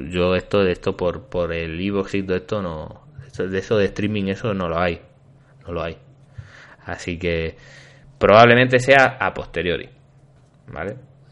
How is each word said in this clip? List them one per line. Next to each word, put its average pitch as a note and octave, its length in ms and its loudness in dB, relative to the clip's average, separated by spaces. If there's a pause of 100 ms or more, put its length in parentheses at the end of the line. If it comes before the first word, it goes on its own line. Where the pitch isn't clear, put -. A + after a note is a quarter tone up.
yo F2+ 260 0
esto, G2 300 0
esto F2+ 300 -2
por, E2+ 300 -4
por F2 260 -4
el E2 300 -6
iVoox G2 340 -4
y G2 80 -2
todo F#2 140 -2
esto G#2 240 -6
no, D#2+ 460 -12 (200)
esto, - 180 -8
de F#2+ 140 -4
eso G#2+ 180 -2
de G2 100 2
streaming, G#2 400 -4
eso G2 260 -4
no F#2 160 -4
lo E2 100 -4
hay. F2 220 -2 (680)
No F2 60 -10
lo E2+ 100 -6
hay. E2 140 -10 (880)
Así F2 340 -10
que E2 380 -4 (600)
probablemente A#2+ 600 8
sea C3+ 400 4
a F#2 140 -2
posteriori, D#2+ 560 -6 (800)
¿vale? F#2+ 280 -10 (360)